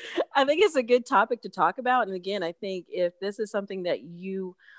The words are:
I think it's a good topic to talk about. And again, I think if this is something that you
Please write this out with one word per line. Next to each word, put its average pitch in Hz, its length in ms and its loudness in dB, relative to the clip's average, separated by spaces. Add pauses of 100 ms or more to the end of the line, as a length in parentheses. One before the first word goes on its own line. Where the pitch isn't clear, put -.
(340)
I 277 120 4
think 311 180 4
it's 320 140 4
a 254 60 4
good 247 220 4
topic 233 360 2
to 196 80 -14
talk 175 300 0
about. 247 280 2
And 190 80 -6
again, 185 280 -4
I 170 100 -2
think 190 340 -8
if 180 320 -2
this 196 200 -6
is 214 120 -6
something 196 320 -6
that 147 200 -2
you 185 520 -10 (240)